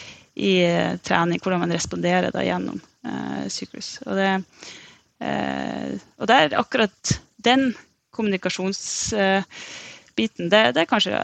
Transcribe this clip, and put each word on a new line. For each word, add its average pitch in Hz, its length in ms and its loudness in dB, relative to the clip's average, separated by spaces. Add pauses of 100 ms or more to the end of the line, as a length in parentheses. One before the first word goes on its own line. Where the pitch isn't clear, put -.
(320)
i, 196 220 2 (100)
eh, 175 400 2
trening, 170 400 2
hvordan 180 220 0
man 170 100 0
responderer 175 560 0
da - 160 -2
gjennom, 185 320 -4 (240)
eh, - 480 -6
syklus. - 460 -12 (100)
Og 196 80 -4
det, 196 160 2 (880)
eh, - 720 -4 (220)
og 202 160 2
der 151 240 4
akkurat - 600 0 (280)
den 262 260 4 (400)
kommunikasjons-, 196 1040 -4
eh, 196 320 2 (720)
biten, 208 320 -2
det, 220 240 6
det 311 80 2
er 330 80 -2
kanskje, - 340 2